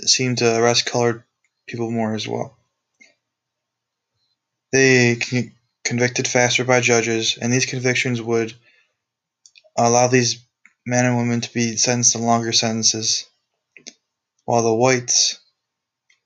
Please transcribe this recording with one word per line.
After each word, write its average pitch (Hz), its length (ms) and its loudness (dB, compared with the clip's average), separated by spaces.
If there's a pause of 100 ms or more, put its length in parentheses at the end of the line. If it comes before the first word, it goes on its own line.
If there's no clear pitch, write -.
seem 127 300 0
to 117 240 2
arrest 120 260 2
colored 120 380 -2 (420)
people 117 240 -8
more 113 240 -4
as 107 140 -8
well. 117 280 -6 (2250)
They 127 440 4
can 123 260 -4
get 113 100 -8 (320)
convicted 120 440 -2
faster 123 360 2
by 127 180 2
judges, 113 600 0
and 117 100 -4
these 127 140 0
convictions 123 560 -4
would 113 320 -2 (1200)
allow 120 320 4
these 120 380 0 (400)
men 123 200 0
and 123 120 0
women 120 240 -2
to - 100 -10
be 117 260 -2
sentenced 120 340 0
to 113 80 -4
longer 117 320 0
sentences, 113 760 -2 (1160)
while 117 180 0
the 113 100 2
whites 123 680 0 (880)